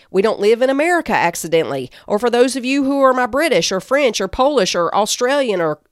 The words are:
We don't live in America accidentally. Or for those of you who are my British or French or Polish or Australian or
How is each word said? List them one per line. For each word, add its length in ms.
We 140
don't 160
live 240
in 80
America 420
accidentally. 760
Or 140
for 100
those 240
of 100
you 200
who 160
are 120
my 140
British 460
or 80
French 400
or 80
Polish 480
or 180
Australian 640
or 200